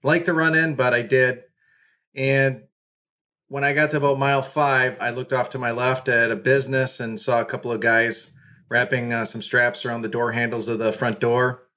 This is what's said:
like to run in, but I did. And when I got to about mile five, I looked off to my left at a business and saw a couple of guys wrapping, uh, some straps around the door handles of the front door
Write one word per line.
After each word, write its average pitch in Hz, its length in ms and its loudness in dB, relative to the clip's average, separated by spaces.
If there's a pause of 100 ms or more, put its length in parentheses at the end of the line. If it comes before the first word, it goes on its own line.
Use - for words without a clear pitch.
like 165 240 2
to 175 80 0
run 160 220 2
in, 160 180 2
but 127 180 2
I 117 120 0
did. 127 400 2 (720)
And 135 480 0 (840)
when 139 160 -6
I 143 100 0
got 151 180 2
to 156 60 -2
about 139 200 2
mile 139 240 2
five, 135 580 0
I 117 120 -4
looked 131 220 -6
off 123 180 -2
to 131 80 -8
my 120 100 -2
left 123 400 -2
at 117 220 2
a 110 40 0
business 131 640 0
and 113 200 -6
saw 120 220 0
a 113 40 -2
couple 120 260 -8
of 110 80 -4
guys 113 540 0 (360)
wrapping, 120 440 0
uh, 113 120 -2
some 110 180 -10
straps 120 420 0
around 117 160 -4
the 113 60 -6
door 117 240 -2
handles 117 360 -2
of 110 120 -2
the 110 120 2
front 113 280 -2
door 123 580 0